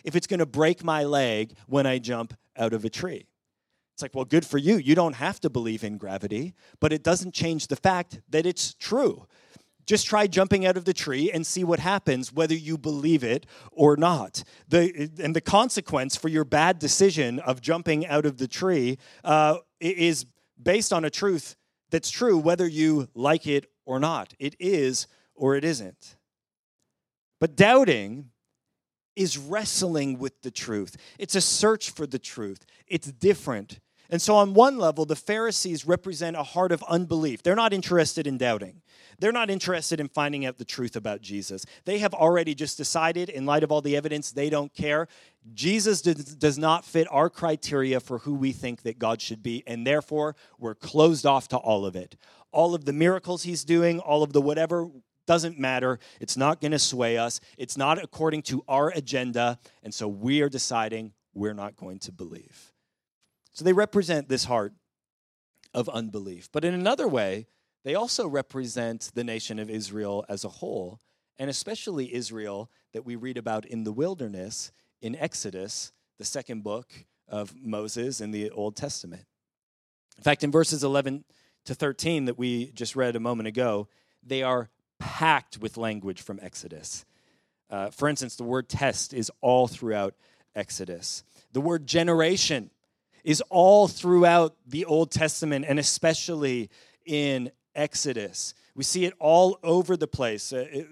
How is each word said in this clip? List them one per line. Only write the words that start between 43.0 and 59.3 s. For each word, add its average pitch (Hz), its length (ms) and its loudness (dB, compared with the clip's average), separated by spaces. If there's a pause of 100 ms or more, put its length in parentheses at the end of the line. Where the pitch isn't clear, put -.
in 139 160 -8
light 147 180 4
of 147 80 2
all 151 100 2
the 143 140 0
evidence, 151 360 -4
they 143 180 -2
don't 147 240 -4
care. 151 340 0 (460)
Jesus 190 480 0
does, 170 140 2 (200)
does 143 220 2
not 160 280 2
fit 160 260 2
our 165 180 4
criteria 143 720 -2
for 120 200 -8
who 147 140 -6
we 135 180 -2
think 120 300 -8
that 117 160 -8
God 117 240 -2
should 110 220 -10
be, 120 240 -6
and 117 180 -8
therefore, 151 500 0 (220)
we're 113 160 -8
closed 151 540 4
off 139 220 4
to 127 80 0
all 107 280 2
of 90 100 -6
it. 90 200 -12 (360)
All 170 220 4
of 156 120 -4
the 139 80 -2
miracles 175 500 2
he's 170 200 -6
doing, 170 360 4
all 151 240 2
of 143 100 -4
the 143 80 6
whatever, 160 480 0 (380)
doesn't 165 320 2
matter. 127 400 0 (200)
It's - 180 -6
not 143 240 2
gonna 151 180 0
sway 117 380 0
us. 117 220 -2 (200)
It's 127 180 -10
not 147 260 0
according 156 400 -4
to 127 240 -6
our 143 220 2
agenda, 123 720 -2 (240)